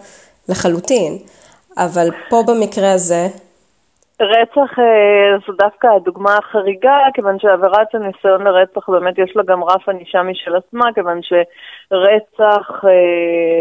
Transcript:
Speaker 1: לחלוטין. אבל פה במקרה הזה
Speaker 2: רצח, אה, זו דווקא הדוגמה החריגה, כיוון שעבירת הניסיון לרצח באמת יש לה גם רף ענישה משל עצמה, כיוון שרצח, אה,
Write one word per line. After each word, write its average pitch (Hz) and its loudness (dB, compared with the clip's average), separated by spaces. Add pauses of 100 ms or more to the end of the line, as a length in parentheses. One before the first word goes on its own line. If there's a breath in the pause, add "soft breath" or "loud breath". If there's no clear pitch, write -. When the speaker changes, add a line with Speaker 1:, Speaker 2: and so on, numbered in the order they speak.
(480 loud breath)
Speaker 1:
לחלוטין. 180 -2 (600 soft breath)
אבל 175 -2 (220)
פה 233 2
במקרה 208 0
הזה 175 0 (960)
Speaker 2:
רצח, 226 0
אה, 208 4 (100)
זו 208 -10
דווקא 202 -2
הדוגמה 196 0
החריגה, 208 0 (160)
כיוון 196 -2
שעבירת 196 0
הניסיון 196 -2
לרצח 190 0
באמת 180 -2
יש 190 -2
לה 208 0
גם 180 -2
רף 185 0
ענישה 190 -4
משל 180 -6
עצמה, 233 -4
כיוון 175 -4
שרצח, 196 -2
אה, 196 4 (720)